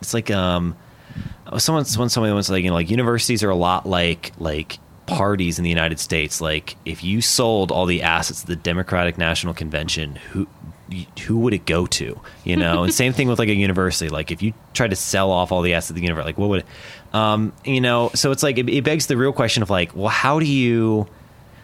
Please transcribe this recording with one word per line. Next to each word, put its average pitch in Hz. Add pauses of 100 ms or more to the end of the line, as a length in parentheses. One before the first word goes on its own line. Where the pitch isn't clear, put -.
it's -
like, 113
um, 87 (800)
someone, 156
someone, 117
somebody 110
once, 98
like, 95
you 92
know, 87
like, 85
universities 117
are 101
a 92
lot 87
like, 85
like, 78 (280)
parties 98
in 87
the 85
United 82
States. -
Like, 78
if 82
you 98
sold 113
all 90
the 87
assets 85
of -
the 87
Democratic 87
National 82
Convention, 76 (160)
who, 95 (420)
y-, 90 (180)
who 113
would 117
it 90
go 85
to? - (240)
You 90
know, 85
and 101
same 131
thing 131
with, 120
like, 113
a 107
university. 92
Like, 76
if 85
you 110 (200)
tried 117
to 95
sell 95
off 90
all 90
the 87
assets 82
of 80
the 87
univer-, 78
like, 80
what 101
would 95
it, - (500)
um, 107 (120)
you 131
know, 120
so -
it's 135
like, 135
it, 123
it 139
begs 151
the 139
real 131
question 117
of, 98
like, 90
well, 98
how 135
do 160
you, 117 (560)